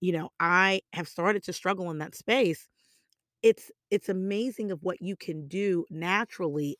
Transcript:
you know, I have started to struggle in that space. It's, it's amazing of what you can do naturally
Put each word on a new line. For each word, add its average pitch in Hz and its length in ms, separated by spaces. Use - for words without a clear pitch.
you 180 120
know, 160 180
I 185 420
have 175 160
started 196 360
to - 80
struggle 185 380
in 156 80
that 151 160
space. 214 540
It's, - 280
it's - 180
amazing 202 640
of 156 100
what 180 180
you 190 160
can 156 300
do 180 440
naturally 160 880